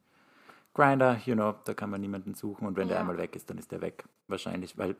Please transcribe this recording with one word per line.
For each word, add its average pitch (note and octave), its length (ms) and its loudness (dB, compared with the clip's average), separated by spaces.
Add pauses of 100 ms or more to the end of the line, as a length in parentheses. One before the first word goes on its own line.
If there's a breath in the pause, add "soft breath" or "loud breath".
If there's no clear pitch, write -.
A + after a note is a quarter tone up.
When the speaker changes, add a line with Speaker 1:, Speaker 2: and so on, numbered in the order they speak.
(760 soft breath)
Speaker 1:
Grindr, C3 500 6
you B2 100 0
know, G#2+ 200 2 (100)
da G#2+ 100 -4
kann G#2 160 -6
man G2 100 -4
niemanden G2 340 -6
suchen G#2 320 -8
und F#2+ 100 -4
wenn F#2+ 120 2
der F#2 80 2
Speaker 2:
Ja. F#2 40 2
Speaker 1:
einmal F2+ 180 -2
weg F2 160 -6
ist, - 160 -14
dann - 80 -10
ist - 140 -14
der F#2 80 -6
weg. F2 240 -8 (240)
Wahrscheinlich, F#2 500 -6
weil, G2 220 -2